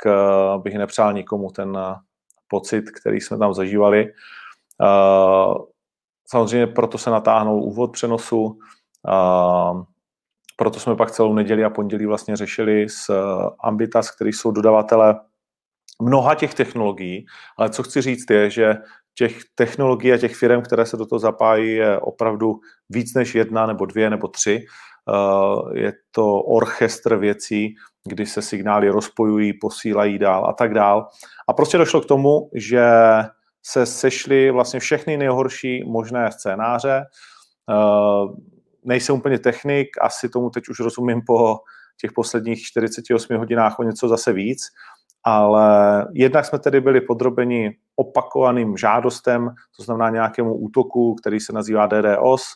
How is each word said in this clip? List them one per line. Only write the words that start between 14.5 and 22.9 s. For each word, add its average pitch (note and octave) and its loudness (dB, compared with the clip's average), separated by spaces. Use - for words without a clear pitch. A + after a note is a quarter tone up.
dodavatele G#2+ 4
mnoha C3 2
těch D3+ -4
technologií, G2+ -4
ale A2 0
co - -8
chci C#3 -4
říct B2 -6
je, G#2 4
že G#2+ 2
těch A#2 -2
technologií B2+ 2
a A#2+ 4
těch A#2 -2
firem, A#2+ 2
které A#2 0
se A2+ -10
do A2 -6
toho A2+ -4
zapájí, A2 0
je G#2+ 0
opravdu A2 -4
víc A#2 -6